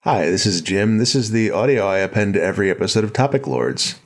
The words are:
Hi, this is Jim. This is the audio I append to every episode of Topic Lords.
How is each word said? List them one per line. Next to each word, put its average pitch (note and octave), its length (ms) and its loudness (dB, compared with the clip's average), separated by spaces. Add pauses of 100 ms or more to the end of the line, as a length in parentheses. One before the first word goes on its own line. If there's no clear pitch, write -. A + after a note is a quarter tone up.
Hi, A2 220 0
this F#2 180 0
is F#2 160 0
Jim. G#2 380 0
This B2 160 0
is A#2 160 0
the A2 200 2
audio A2 360 2
I F#2+ 140 2
append G2+ 340 0
to F2 80 2
every F#2+ 280 0
episode F#2+ 340 0
of G#2+ 100 -6
Topic C#3 320 0
Lords. B1 480 -2 (120)